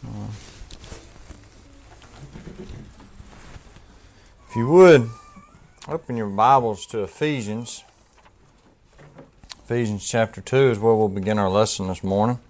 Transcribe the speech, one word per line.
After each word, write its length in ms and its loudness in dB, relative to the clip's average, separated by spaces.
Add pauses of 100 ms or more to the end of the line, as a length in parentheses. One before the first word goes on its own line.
Uh, 220 -12 (4000)
if 60 -12
you 120 -2
would, 440 8 (760)
open 300 -8
your 120 -6
Bibles 580 0
to 160 -6
Ephesians. 800 -8 (1800)
Ephesians 440 -4
chapter 320 -2
two 300 2
is 80 -4
where 160 4
we'll 120 2
begin 300 -2
our 140 0
lesson 360 0
this 160 -8
morning. 360 0 (100)